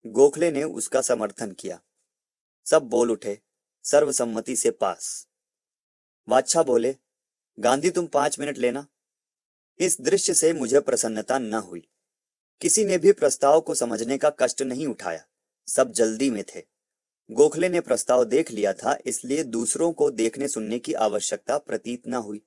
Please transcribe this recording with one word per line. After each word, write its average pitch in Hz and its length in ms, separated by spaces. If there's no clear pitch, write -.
गोखले 139 460
ने 139 120
उसका - 380
समर्थन 110 500
किया। 92 300
सब 160 180
बोल 120 280
उठे, 104 280
"सर्वसम्मति 127 720
से - 160
पास।" - 560
बादशाह 135 340
बोले, 127 320
"गांधी 139 300
तुम 175 180
पांच 139 320
मिनट 143 180
लेना।" 127 300
इस 180 220
दृश्य 175 320
से 160 200
मुझे 135 260
प्रसन्नता 120 600
न 110 140
हुई। 90 360
किसी - 240
ने 180 120
भी 175 140
प्रस्ताव 147 500
को - 140
समझने 117 420
का 147 120
कष्ट 127 320
नहीं 135 260
उठाया, 87 400
सब 139 240
जल्दी 113 380
में 104 140
थे। - 220
गोखले 151 380
ने 175 120
प्रस्ताव 123 420
देख 123 280
लिया 101 220
था, - 320
इसलिए 139 380
दूसरों 123 500
को 143 180
देखने 113 360
सुनने 113 320
की - 140
आवश्यकता 107 640
प्रतीत 120 500
न 120 60
हुई। 107 340